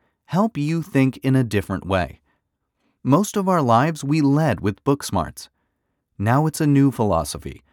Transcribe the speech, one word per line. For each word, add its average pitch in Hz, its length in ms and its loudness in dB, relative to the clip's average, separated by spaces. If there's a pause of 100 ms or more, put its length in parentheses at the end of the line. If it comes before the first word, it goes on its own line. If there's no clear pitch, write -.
(260)
help 202 320 -2
you 156 240 -2
think 135 360 0
in 131 180 0
a 131 80 2
different 101 420 -4
way. 90 360 -4 (840)
Most 156 320 2
of 190 140 -2
our 175 120 2
lives 135 400 2
we 147 200 0
led 143 400 2
with 98 240 -4
book 143 180 0
smarts. - 460 -6 (680)
Now 127 300 0
it's 156 140 -4
a 156 40 0
new 139 240 4
philosophy 85 720 -4 (120)